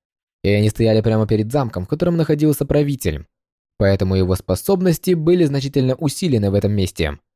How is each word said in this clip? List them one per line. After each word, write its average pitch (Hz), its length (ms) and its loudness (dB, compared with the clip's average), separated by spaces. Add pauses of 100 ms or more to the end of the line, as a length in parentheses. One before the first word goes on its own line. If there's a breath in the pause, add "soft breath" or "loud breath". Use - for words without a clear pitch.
(440)
И 98 60 0
они 104 200 2
стояли 110 320 2
прямо 110 260 0
перед 110 240 0
замком, 120 340 -4
в - 20 -16
котором 170 300 -2
находился 151 480 0
правитель. 139 640 -2 (500)
Поэтому 98 380 2
его 92 200 2
способности 180 800 0
были 170 320 2
значительно 135 500 0
усилены 127 560 0
в 98 40 0
этом 101 160 0
месте. 90 480 -2 (160)